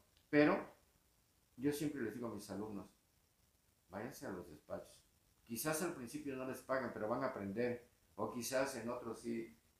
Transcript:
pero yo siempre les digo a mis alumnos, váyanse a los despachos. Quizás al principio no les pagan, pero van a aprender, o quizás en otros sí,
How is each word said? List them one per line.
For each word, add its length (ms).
pero 260
yo 160
siempre 300
les 120
digo 140
a 60
mis 160
alumnos, 360
váyanse 360
a 40
los 180
despachos. 540
Quizás 400
al 120
principio 420
no 100
les 120
pagan, 360
pero 140
van 160
a 40
aprender, 560
o 180
quizás 440
en 120
otros 320
sí, 360